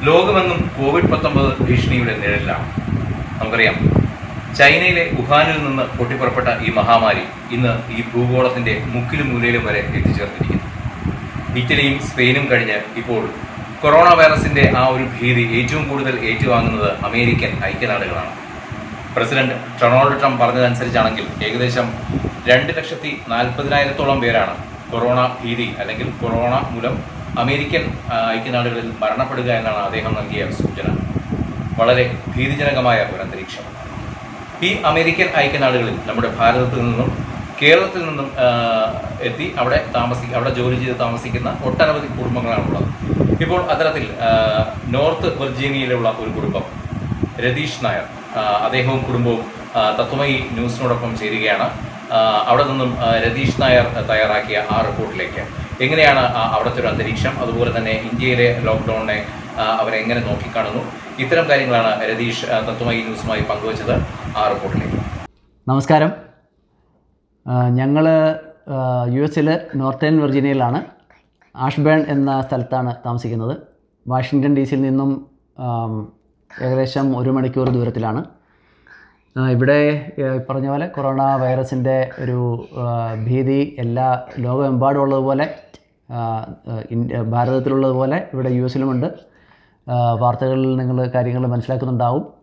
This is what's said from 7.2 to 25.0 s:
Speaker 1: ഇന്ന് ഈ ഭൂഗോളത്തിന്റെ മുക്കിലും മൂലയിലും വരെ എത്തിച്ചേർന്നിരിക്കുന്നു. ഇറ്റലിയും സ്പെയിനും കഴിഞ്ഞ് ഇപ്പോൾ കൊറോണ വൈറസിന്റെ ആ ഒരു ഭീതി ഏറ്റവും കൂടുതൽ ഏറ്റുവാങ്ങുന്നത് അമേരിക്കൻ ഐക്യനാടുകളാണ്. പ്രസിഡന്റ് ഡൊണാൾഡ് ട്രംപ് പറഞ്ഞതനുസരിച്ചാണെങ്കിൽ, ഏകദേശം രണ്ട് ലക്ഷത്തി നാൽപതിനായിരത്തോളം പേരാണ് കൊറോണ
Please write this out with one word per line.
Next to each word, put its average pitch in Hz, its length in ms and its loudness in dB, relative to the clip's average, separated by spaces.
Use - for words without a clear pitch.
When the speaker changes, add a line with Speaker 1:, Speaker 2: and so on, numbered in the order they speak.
Speaker 1:
ഇന്ന് 120 380 0
ഈ 117 120 -4
ഭൂഗോളത്തിന്റെ 123 720 2
മുക്കിലും 123 480 -2
മൂലയിലും 117 320 0
വരെ 101 120 0
എത്തിച്ചേർന്നിരിക്കുന്നു. - 840 -2
ഇറ്റലിയും 139 400 0
സ്പെയിനും 127 520 2
കഴിഞ്ഞ് 117 220 2
ഇപ്പോൾ 110 560 -4
കൊറോണ 165 320 8
വൈറസിന്റെ 143 640 6
ആ 127 120 4
ഒരു 127 140 0
ഭീതി 120 380 0
ഏറ്റവും 123 480 0
കൂടുതൽ 135 300 -2
ഏറ്റുവാങ്ങുന്നത് 113 760 0
അമേരിക്കൻ 117 720 0
ഐക്യനാടുകളാണ്. 98 680 -4
പ്രസിഡന്റ് 127 380 0
ഡൊണാൾഡ് 131 380 6
ട്രംപ് 131 200 2
പറഞ്ഞതനുസരിച്ചാണെങ്കിൽ, 117 1040 2
ഏകദേശം 120 400 0
രണ്ട് 139 280 6
ലക്ഷത്തി 147 420 -6
നാൽപതിനായിരത്തോളം 139 920 0
പേരാണ് 110 340 2
കൊറോണ 123 520 2